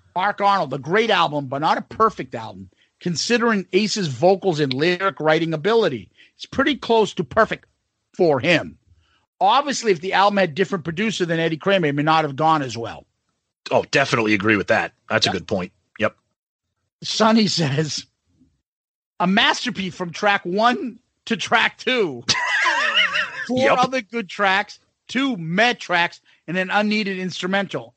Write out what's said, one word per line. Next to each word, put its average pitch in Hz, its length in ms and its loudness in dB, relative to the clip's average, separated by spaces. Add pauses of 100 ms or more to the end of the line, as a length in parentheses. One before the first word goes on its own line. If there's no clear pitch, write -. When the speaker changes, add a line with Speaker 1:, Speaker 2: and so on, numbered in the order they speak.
(140)
Speaker 1:
Mark 196 260 -2
Arnold, 196 340 2
a 147 40 -4
great 208 320 0
album, 147 360 0
but 135 120 -6
not 175 200 0
a 214 40 -8
perfect - 520 -2
album, 104 360 -12 (300)
considering 214 720 0
Ace's 196 360 0
vocals 170 520 2
and 135 120 0
lyric 180 480 0
writing 160 340 2
ability. 156 560 0 (260)
It's - 100 -20
pretty 277 300 0
close 220 380 2
to 180 100 -4
perfect - 420 -2 (480)
for 151 260 2
him. 117 380 0 (600)
Obviously, 233 520 2
if 151 80 -2
the 185 140 -4
album 202 240 4
had 175 160 0
different 180 300 -2
producer 175 420 -2
than 165 120 -2
Eddie 165 200 -2
Kramer, 190 300 2
it 143 60 -2
may 143 80 0
not 156 220 4
have 139 120 -6
gone 156 260 2
as 117 160 -8
well. 98 260 -10 (680)
Speaker 2:
Oh, 117 200 4
definitely 123 420 2
agree 107 240 4
with 92 120 -2
that. 95 240 0 (180)
That's 107 160 2
Speaker 1:
Yep. 98 80 0
Speaker 2:
a 92 40 -2
good 85 80 -14
point. 92 260 -4 (260)
Yep. 107 180 -2 (840)
Speaker 1:
Sonny 220 440 4
says, 151 600 -2 (1120)
"A 175 60 2
masterpiece 208 680 0
from 175 180 -8
track 202 340 0
one 226 520 -2 (280)
to 226 100 -2
track 214 400 0
two." 180 520 -2
<laughs> - 60 2 (1120)
Four 247 120 -2
Speaker 2:
Yep. 269 200 2
Speaker 1:
other 254 220 0
good 220 280 -6
tracks, 196 520 0 (260)
two 262 300 -2
meh 180 380 0
tracks, 170 460 -2 (280)
and 170 80 -4
an 185 140 -2
unneeded 208 480 0
instrumental. 185 800 -4